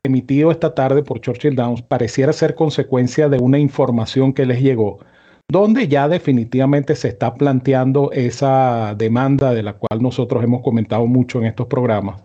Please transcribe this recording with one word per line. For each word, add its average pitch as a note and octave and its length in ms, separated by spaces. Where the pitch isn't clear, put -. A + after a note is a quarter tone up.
emitido C3+ 460
esta D#3 240
tarde C3+ 300
por A#2 180
Churchill C3 340
Downs A#2+ 280
pareciera C3 500
ser D#3 220
consecuencia C3+ 720
de C#3 80
una B2+ 220
información C3+ 720
que C3+ 140
les B2 120
llegó, A#2+ 460
donde G#3+ 400
ya C#3 200
definitivamente C#3+ 880
se - 140
está A2+ 260
planteando C3+ 760
esa B2 840
demanda B2+ 560
de A2+ 80
la G2+ 120
cual A2+ 280
nosotros A#2+ 420
hemos A#2 200
comentado A#2 420
mucho B2 320
en A2+ 80
estos A#2+ 220
programas, G2+ 580